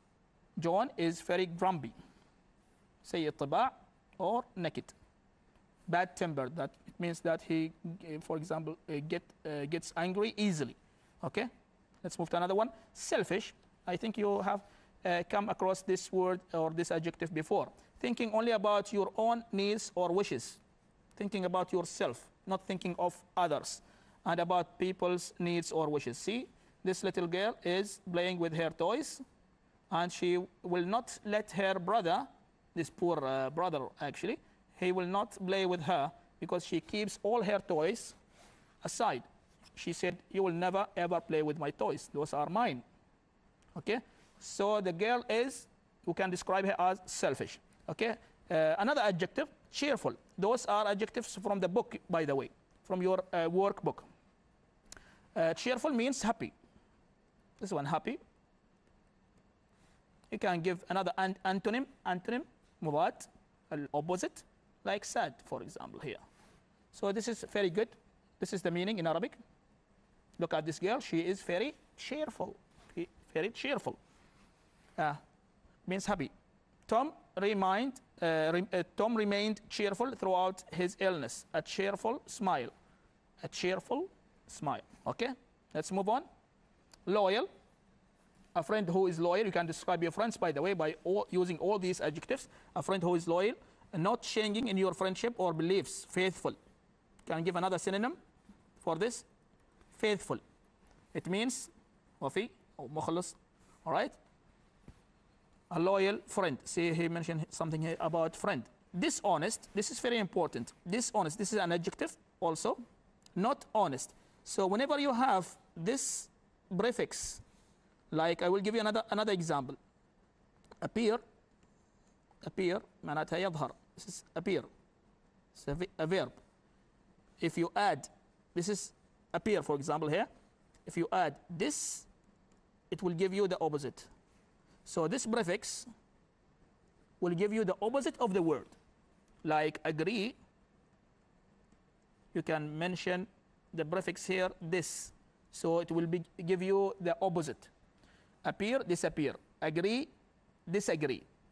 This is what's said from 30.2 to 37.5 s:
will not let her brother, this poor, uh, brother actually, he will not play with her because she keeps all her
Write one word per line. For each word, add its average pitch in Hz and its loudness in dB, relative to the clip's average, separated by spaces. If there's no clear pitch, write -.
will 175 0
not 226 -2
let 214 -2
her 190 2
brother, 190 2
this 165 -2
poor, 165 2
uh, 135 0
brother 156 0
actually, 170 -4
he 180 2
will 185 0
not 202 -2
play 190 2
with 180 0
her 151 2
because 175 -2
she 165 0
keeps 208 -4
all 226 2
her 202 2